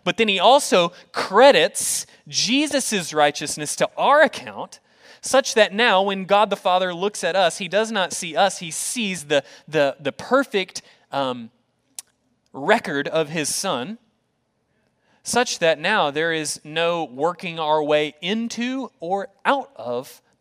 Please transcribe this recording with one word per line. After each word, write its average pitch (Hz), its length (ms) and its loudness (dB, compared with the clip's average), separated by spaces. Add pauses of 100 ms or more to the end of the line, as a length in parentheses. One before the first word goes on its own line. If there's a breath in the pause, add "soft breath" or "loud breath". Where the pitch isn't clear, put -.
but 175 140 -2
then 226 100 2
he 196 100 0
also 196 540 4 (180 loud breath)
credits - 960 4 (220 soft breath)
Jesus' 220 880 -2
righteousness 147 640 0
to 151 200 0
our 185 240 4
account, 120 580 -2 (440 loud breath)
such - 320 0
that 202 180 4
now 202 300 2
when 190 240 -4
God 202 240 4
the 202 60 -2
Father 180 380 0
looks 196 300 -6
at 165 100 -2
us, 180 240 0
he 196 80 -8
does 208 240 -2
not 190 220 -2
see 160 240 -8
us, 185 220 2
he 170 120 -10
sees 185 540 -6
the, 147 180 0 (240 loud breath)
the, 143 320 0
the 139 140 -6
perfect, - 720 -2 (280 soft breath)
um, 123 400 -6 (1040)
record 156 560 0
of 156 220 -2
his 156 240 -4
Son, 175 440 -6 (1200)
such - 360 -2
that 160 200 2
now 170 340 0
there 160 200 -2
is 156 300 -6
no 165 420 -2
working 160 540 -4
our 156 240 0
way 151 400 0
into 233 800 -6
or 190 280 -4 (160)
out 262 300 -2
of 120 480 -8 (180)